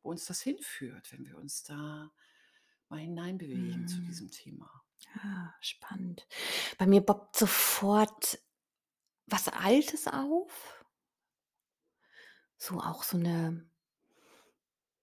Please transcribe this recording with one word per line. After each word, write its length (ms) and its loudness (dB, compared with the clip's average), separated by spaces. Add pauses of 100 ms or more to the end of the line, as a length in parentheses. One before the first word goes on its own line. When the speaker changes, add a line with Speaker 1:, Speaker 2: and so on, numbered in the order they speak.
Speaker 1:
wo 80 -8
uns 160 -8
das 160 -8
hinführt, 680 -8
wenn 140 -16
wir 120 -20
uns 260 -12
da 480 -12 (760)
mal 120 -10
hineinbewegen 880 -6
zu 140 -6
Speaker 2:
Mhm. 0 -
Speaker 1:
diesem 280 -10
Thema. 520 -20 (320)
Speaker 2:
Ah, 460 -8
spannend. 680 -10 (520)
Bei 80 6
mir 140 12
poppt 360 2
sofort 1040 4 (880)
was 220 0
Altes 600 4
auf. 760 -2 (1800)
So 160 -6
auch 260 -6
so 120 -2
'ne 540 0 (1300)